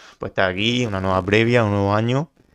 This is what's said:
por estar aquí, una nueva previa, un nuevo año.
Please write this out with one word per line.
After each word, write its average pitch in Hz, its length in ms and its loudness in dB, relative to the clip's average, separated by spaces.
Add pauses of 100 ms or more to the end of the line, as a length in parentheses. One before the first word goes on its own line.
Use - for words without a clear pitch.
(180)
por - 120 -8
estar 95 200 0
aquí, 117 340 -2
una 98 160 -4
nueva 92 240 0
previa, 113 380 2
un 104 80 0
nuevo 101 240 0
año. 120 360 -2 (240)